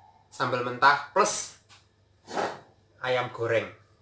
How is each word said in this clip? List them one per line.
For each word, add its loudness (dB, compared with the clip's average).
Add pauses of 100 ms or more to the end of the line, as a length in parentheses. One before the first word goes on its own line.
(260)
sambal -4
mentah 2
plus 0 (1400)
ayam -2
goreng. -2 (320)